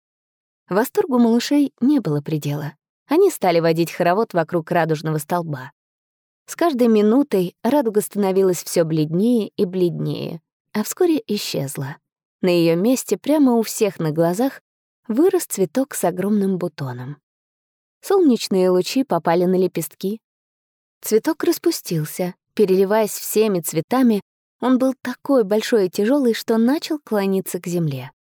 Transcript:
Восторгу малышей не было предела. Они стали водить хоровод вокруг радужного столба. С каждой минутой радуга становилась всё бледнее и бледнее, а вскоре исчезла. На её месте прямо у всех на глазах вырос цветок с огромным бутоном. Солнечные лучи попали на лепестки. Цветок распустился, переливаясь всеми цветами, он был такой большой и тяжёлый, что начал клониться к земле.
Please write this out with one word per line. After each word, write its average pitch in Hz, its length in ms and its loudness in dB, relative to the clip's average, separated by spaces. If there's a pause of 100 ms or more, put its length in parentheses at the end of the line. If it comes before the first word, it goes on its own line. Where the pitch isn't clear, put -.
(680)
Восторгу 254 500 0
малышей 240 640 2
не 277 200 2
было 147 200 -2
предела. 147 540 -6 (320)
Они 359 240 4
стали 170 300 2
водить 165 320 2
хоровод 185 420 0
вокруг 165 360 -2
радужного 160 480 -2
столба. 151 540 -6 (720)
С - 100 -16
каждой 254 320 2
минутой 214 720 2
радуга 226 380 0
становилась 190 600 0
всё - 220 0
бледнее 170 720 0
и 202 80 0
бледнее, 165 760 -4 (340)
а 214 80 -2
вскоре 339 460 0
исчезла. 139 720 -6 (440)
На 185 60 2
её 170 280 4
месте 220 400 0
прямо 277 380 2
у 226 80 2
всех - 380 -2
на 160 100 -2
глазах 175 500 0 (460)
вырос 330 400 0
цветок 240 480 -4
с - 100 -4
огромным 190 540 0
бутоном. 135 600 -10 (840)
Солнечные 233 680 2
лучи 185 340 0
попали 170 400 0
на 185 100 2
лепестки. 185 680 -4 (800)
Цветок 220 440 -2
распустился, 180 920 -4 (200)
переливаясь 196 580 2
всеми 214 480 0
цветами, 220 600 0 (400)
он 254 180 2
был 262 220 0
такой 247 440 0
большой 214 420 0
и 170 40 -8
тяжёлый, 233 440 0
что 226 240 -2
начал 294 400 0
клониться 196 640 -2
к - 60 -16
земле. 151 440 -4 (100)